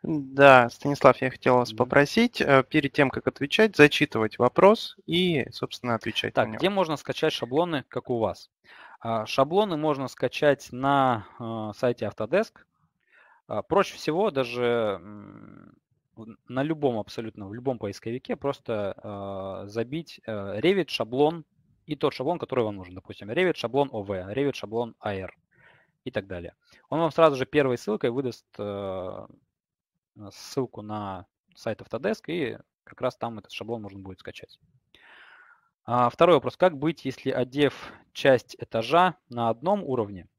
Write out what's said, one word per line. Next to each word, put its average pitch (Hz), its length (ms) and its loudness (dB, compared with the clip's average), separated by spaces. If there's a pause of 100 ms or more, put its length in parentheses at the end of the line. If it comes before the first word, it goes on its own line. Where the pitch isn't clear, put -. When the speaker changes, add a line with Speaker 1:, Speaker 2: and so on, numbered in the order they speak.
Speaker 1:
Да, 135 640 8
Станислав, 139 500 4
я 131 120 -2
хотел 127 240 2
вас 123 160 2
Speaker 2:
Мгм. 110 60 -14
Speaker 1:
попросить, 143 640 2
э, 139 200 6
перед 143 320 0
тем, 139 160 4
как 110 160 -6
отвечать, 208 500 0
зачитывать 143 640 4
вопрос 170 600 4 (100)
и, 165 420 0
собственно, - 460 -6
отвечать - 400 -6
на 127 80 2
Speaker 2:
Так, 110 60 -2
Speaker 1:
него. 110 100 -10
Speaker 2:
где 175 100 0
можно 185 260 0
скачать - 380 -4
шаблоны, 143 540 -4
как - 240 -8
у 120 80 0
вас? 98 320 -4 (480)
А, 113 260 -4
шаблоны 165 520 0
можно 147 320 -2
скачать - 640 0
на, 131 540 2 (140)
э, 113 360 -8
сайте 120 300 -2
Autodesk. 127 540 -4 (880)
А, 107 160 -4
проще 185 320 0
всего 180 340 -2
даже, 120 720 0
м, 101 720 -20 (420)
в, 110 120 -18 (200)
на 127 140 -4
любом 143 380 0
абсолютно, 107 480 -10
в 101 80 -12
любом 123 240 -4
поисковике 113 560 -8
просто, 101 1300 -8
э, 98 60 -14
забить, 120 580 -8
э, 101 320 -8
Revit 175 300 2
шаблон 147 560 0 (420)
и 151 80 -6
тот 139 180 0
шаблон, 156 240 -4
который - 260 -2
вам 104 120 -2
нужен. 92 180 -16
Допустим, 101 380 -14
Revit 170 240 0
шаблон 131 360 0
О 107 120 -6
В, 98 80 -8
Revit 104 420 -4
шаблон 113 460 -6
А 104 160 -6
Р 95 200 -10 (680)
и 127 80 -10
так 101 160 -6
далее. 87 280 -12 (340)
Он 147 100 -2
вам 165 120 0
сразу 156 240 6
же 131 100 -2
первой 135 320 2
ссылкой 113 320 -2
выдаст, 123 360 -6 (120)
э, 98 680 -8 (1040)
ссылку - 500 -8
на 104 440 -10 (300)
сайт - 260 -8
Autodesk, 160 460 -6
и 135 300 -6 (260)
как - 180 -16
раз 123 140 -2
там 113 240 -10
этот - 120 -20
шаблон 113 300 -8
можно 98 180 -16
будет 95 200 -16
скачать. - 400 -18 (1300)
А, 123 240 2
второй 170 260 6
вопрос. 127 220 -2
Как 180 200 2
быть, 147 280 -4
если 135 260 -4
одев 127 600 -2 (200)
часть - 480 2
этажа 156 560 2 (140)
на 117 200 -2
одном 180 340 -2
уровне 104 440 -4 (120)